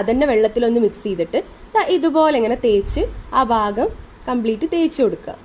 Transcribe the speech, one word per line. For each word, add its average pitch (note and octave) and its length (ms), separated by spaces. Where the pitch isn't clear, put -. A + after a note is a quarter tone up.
അതന്നെ B3+ 280
വെള്ളത്തിലൊന്ന് A#3 540
മിക്സ് G#3 240
ചെയ്തിട്ട് F3 320
ദാ G#4+ 80
ഇതുപോലെ D#4 440
ഇങ്ങനെ A3+ 160
തേച്ച് G#3 360
ആ C4 40
ഭാഗം G#3+ 340
കംപ്ലീറ്റ് A#3 460
തേച്ച് D#4+ 300
കൊടുക്കുക. E3+ 300